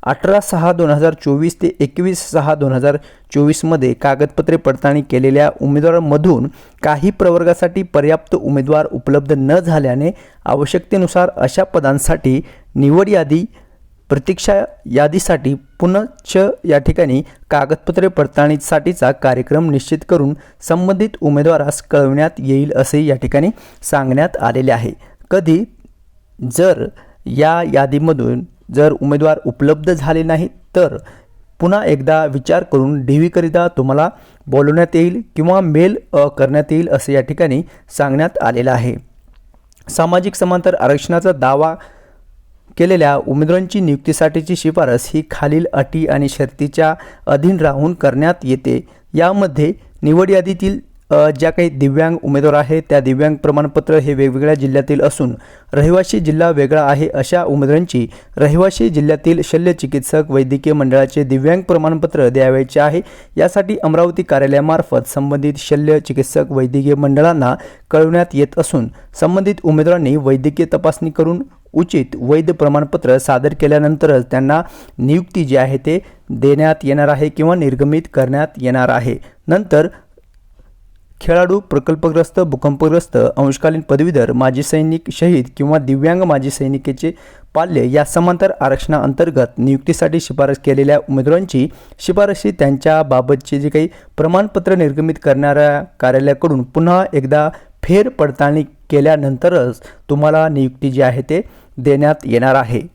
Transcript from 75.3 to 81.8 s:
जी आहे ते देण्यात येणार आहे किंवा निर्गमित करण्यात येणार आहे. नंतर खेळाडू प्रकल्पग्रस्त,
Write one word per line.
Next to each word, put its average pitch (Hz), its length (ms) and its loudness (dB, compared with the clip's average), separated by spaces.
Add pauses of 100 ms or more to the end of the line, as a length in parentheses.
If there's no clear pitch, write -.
जी 135 120 0
आहे 131 220 2
ते 156 200 -2 (320)
देण्यात 143 520 2
येणार 143 260 2
आहे 147 200 0
किंवा 156 260 0
निर्गमित 147 480 0 (120)
करण्यात 139 320 0 (100)
येणार 127 320 0
आहे. 123 300 -2 (300)
नंतर 165 400 2 (1300)
खेळाडू 180 400 0
प्रकल्पग्रस्त, 160 800 -2